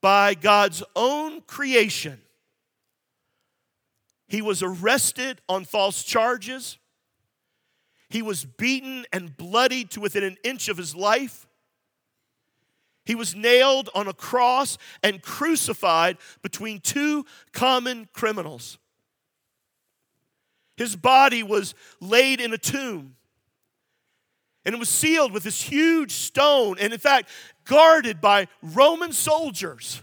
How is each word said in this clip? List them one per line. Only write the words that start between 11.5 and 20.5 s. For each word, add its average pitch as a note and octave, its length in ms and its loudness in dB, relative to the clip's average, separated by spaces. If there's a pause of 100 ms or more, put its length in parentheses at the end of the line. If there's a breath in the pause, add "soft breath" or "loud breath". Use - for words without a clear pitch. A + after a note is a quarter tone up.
He A3 100 -4
was G#3+ 200 -8
nailed B3 600 2
on G3+ 120 -2
a F#3+ 60 -8
cross B3 640 0 (260 loud breath)
and G3 200 0
crucified F#3 960 0 (240 loud breath)
between G3+ 380 -10
two D4 440 -4 (280 soft breath)
common B3 600 -2
criminals. E3 640 -8 (2000)